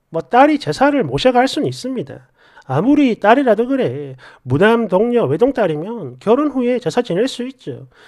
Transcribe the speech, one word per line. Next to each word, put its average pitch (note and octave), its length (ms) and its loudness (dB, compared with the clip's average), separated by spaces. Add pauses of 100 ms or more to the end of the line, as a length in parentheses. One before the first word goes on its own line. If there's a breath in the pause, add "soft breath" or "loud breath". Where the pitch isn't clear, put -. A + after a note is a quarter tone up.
(100)
뭐 E3 120 -6
딸이 C#4+ 360 4
제사를 C#4 460 0
모셔갈 A#3+ 440 2
수는 C4 200 -4
있습니다. C3+ 600 -10 (360 soft breath)
아무리 A#3+ 540 2
딸이라도 A#3 480 4
그래. C#3+ 500 -4 (260 soft breath)
무담 G#3 460 2
동료 A3 360 2
외동딸이면 E3+ 960 -2
결혼 C4+ 300 0
후에 B3 280 -2
제사 F#3+ 240 -2
지낼 G#3+ 260 -2
수 B3 200 -10
있죠. C3 400 -16 (200 soft breath)